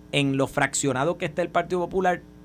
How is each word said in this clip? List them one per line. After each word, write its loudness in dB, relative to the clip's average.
en 2
lo 2
fraccionado 0
que -6
está -4
el 0
Partido -2
Popular, 0